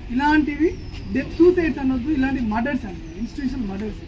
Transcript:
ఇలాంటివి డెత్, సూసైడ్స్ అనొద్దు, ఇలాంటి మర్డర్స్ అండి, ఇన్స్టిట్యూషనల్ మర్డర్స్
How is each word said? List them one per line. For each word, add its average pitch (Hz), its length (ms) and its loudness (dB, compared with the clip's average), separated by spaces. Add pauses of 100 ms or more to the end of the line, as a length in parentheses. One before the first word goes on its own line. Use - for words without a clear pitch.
(100)
ఇలాంటివి 294 640 2 (380)
డెత్, 269 260 -4
సూసైడ్స్ 339 400 6
అనొద్దు, 262 320 0
ఇలాంటి 262 320 0
మర్డర్స్ 233 420 0
అండి, 180 340 -10
ఇన్స్టిట్యూషనల్ 247 520 -4
మర్డర్స్ 202 380 -6